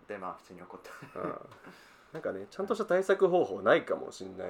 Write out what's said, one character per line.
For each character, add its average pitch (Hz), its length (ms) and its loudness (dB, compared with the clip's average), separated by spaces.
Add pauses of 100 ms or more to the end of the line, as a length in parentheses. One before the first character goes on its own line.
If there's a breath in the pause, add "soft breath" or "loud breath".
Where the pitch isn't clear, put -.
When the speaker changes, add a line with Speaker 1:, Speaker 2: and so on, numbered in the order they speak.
Speaker 1:
で、 104 100 -8
ま 92 120 -6
あ、 85 40 -8
普 - 100 -16
通 - 100 -20
に 87 100 -16
怒 90 140 -16
っ - 40 -14
た。 - 380 -14
Speaker 2:
う 95 80 -4
ん。 - 120 -6 (760 loud breath)
な 160 60 -8
ん - 40 -12
か - 80 -2
ね、 95 180 -8
ち - 100 -18
ゃ 190 40 0
ん 208 40 -4
と 240 60 2
し 208 60 0
た 208 60 0
対 185 180 4
策 196 240 6
方 170 180 6
法 - 160 -4
な 117 140 6
い 160 100 0
か 90 100 0
も 65 160 -8
し - 120 -14
ん 95 140 -12
な 92 120 -6